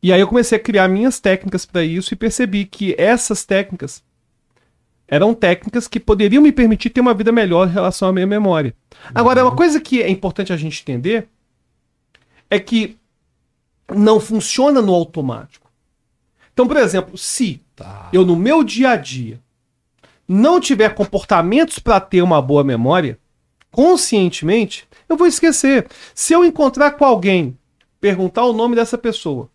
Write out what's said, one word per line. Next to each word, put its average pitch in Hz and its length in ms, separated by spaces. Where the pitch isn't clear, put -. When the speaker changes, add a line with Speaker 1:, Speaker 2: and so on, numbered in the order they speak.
Speaker 1:
E 185 60
aí 185 80
eu 196 80
comecei 233 280
a 220 40
criar 202 260
minhas 208 320
técnicas 185 480
pra 175 160
isso 170 320
e - 20
percebi 214 480
que 196 320
essas 220 480
técnicas 190 600
eram 190 260
técnicas 214 540
que 233 100
poderiam 208 420
me 302 120
permitir 226 380
ter 254 100
uma 247 120
vida 214 200
melhor 190 340
em 170 60
relação 185 360
à 185 40
minha 185 140
memória. 185 460
Agora, 247 300
Speaker 2:
Uhum. 254 80
Speaker 1:
uma 240 60
coisa 311 240
que 262 200
é 190 80
importante 190 440
a 175 40
gente 156 260
entender 160 440
é 208 120
que 214 360
não 214 280
funciona 254 600
no 196 140
automático. 139 760
Então, 247 160
por 302 80
exemplo, 185 420
se - 420
Speaker 2:
Tá. 95 380
Speaker 1:
eu 185 120
no 175 120
meu 277 260
dia 247 280
a 233 60
dia 127 440
não 269 320
tiver 214 340
comportamentos 202 840
pra 214 180
ter 185 240
uma 170 180
boa 143 220
memória, 135 560
conscientemente, 214 1120
eu 330 80
vou 349 100
esquecer. 277 640
Se - 180
eu 349 120
encontrar 285 480
com 294 120
alguém, 185 540
perguntar 190 440
o 247 80
nome 233 240
dessa 233 200
pessoa 156 580